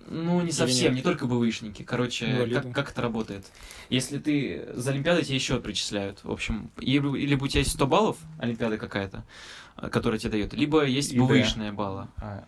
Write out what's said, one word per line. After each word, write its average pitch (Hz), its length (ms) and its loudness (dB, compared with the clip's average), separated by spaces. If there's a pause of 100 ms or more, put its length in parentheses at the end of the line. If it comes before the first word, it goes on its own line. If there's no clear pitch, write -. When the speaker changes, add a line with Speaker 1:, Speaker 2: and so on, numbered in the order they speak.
Speaker 1:
ну, 175 340 0
не 170 60 0
Speaker 2:
Или 160 40 -2
Speaker 1:
совсем, 160 360 4
Speaker 2:
нет? 127 80 4
Speaker 1:
не 135 60 -2
только 165 240 0
Б 120 100 2
В 117 120 4
Ишники. 110 340 -6
Короче, 120 500 -2
Speaker 2:
Инвалиды. 123 300 2
Speaker 1:
как, 123 120 -8
как 139 160 -2
это - 120 -6
работает? 110 440 -4 (420)
Если 127 300 0
ты 131 560 0
за 120 160 -2
Олимпиадой, 147 340 2
тебе 135 140 -2
счёт 127 240 0
причисляют. 101 600 -4
В - 60 -6
общем, 107 480 -4
и - 140 -2
либо, 139 240 2
либо 139 280 2
у 135 40 0
тебя 143 120 2
есть 135 120 2
сто 143 140 2
баллов, 175 320 4 (200)
Олимпиада 117 400 -2
какая-то, 104 460 -6 (540)
э, - 100 -6
которая 113 300 2
тебе 107 140 -2
даёт, 101 200 0
либо 147 320 4
есть 135 280 0
Speaker 3:
И 120 60 2
Д. 127 80 8
Speaker 1:
Б 135 80 6
В 127 80 8
Ишная 110 300 0
балла. 101 360 -4 (100)
Speaker 3:
А, 104 300 -8